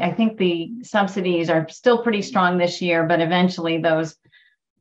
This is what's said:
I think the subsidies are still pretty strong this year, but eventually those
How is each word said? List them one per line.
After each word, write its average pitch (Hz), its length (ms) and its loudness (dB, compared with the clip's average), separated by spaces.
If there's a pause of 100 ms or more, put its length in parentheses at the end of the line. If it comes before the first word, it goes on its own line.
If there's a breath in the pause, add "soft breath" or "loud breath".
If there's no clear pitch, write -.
I 180 100 0
think 220 280 0
the 170 320 -2 (120)
subsidies 185 680 -2
are 160 180 0
still 233 340 2
pretty 214 200 0
strong 180 340 0
this 175 240 0
year, 170 240 0
but 165 160 2
eventually 170 580 0
those 160 380 -2 (640 soft breath)